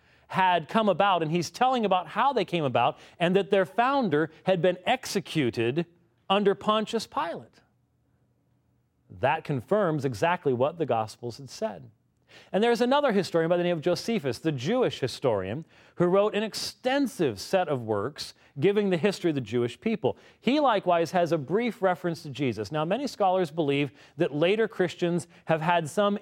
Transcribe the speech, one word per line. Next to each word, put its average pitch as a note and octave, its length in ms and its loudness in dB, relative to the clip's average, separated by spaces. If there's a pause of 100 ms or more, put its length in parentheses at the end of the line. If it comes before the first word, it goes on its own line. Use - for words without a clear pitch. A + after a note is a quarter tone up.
(280)
had F3 400 2
come A3 220 2
about, F#3 320 2
and D#3 100 -2
he's E3+ 200 -2
telling B3+ 340 2
about F3+ 220 0
how A#3+ 260 0
they G#3+ 120 0
came E3+ 180 -2
about B2+ 340 2 (220)
and F3 160 2
that G3 160 2
their F#3+ 140 4
founder G#3 640 0 (120)
had F#3 200 2
been F3+ 220 2
executed D3+ 1000 -2 (420)
under G3 280 2
Pontius G#3+ 500 -2
Pilate. C#4 560 -8 (1600)
That D3+ 240 -2
confirms D#3 600 -2
exactly C#3+ 480 0
what C#3+ 260 0
the D3+ 80 -2
Gospels A#2 500 -4
had C3+ 140 -18
said. G#3 320 -8 (680)
And F#3+ 120 2
there's A#3 180 2
another C4+ 300 4
historian E3+ 360 2
by F3 100 4
the F3 60 2
name F3 140 0
of D3 60 -8
Josephus, F3 560 -2
the D#3+ 120 -2
Jewish D#3+ 480 -2
historian, A#2 680 -2 (300)
who F3 120 2
wrote G3 260 2
an G3+ 80 -2
extensive A3 1000 -2
set F#3 280 0
of C3+ 160 -2
works A2 500 -4 (260)
giving G3+ 300 2
the F3+ 80 2
history F3+ 320 0
of D3+ 60 0
the C#3 60 -2
Jewish A#2+ 380 -2
people. G#3 380 -2 (220)
He C#4 200 2
likewise F3+ 520 2
has F3 200 2
a E3 60 2
brief F#3+ 440 -2
reference F3+ 420 -2
to D#3 60 -10
Jesus. A#2 420 -4
Now, D3+ 140 -2
many A3+ 200 -2
scholars F#3 460 0
believe C#3+ 400 0 (260)
that E3+ 160 0
later F#3+ 340 2
Christians F3 600 -2 (180)
have D#3+ 160 0
had E3+ 260 2
some G3+ 340 0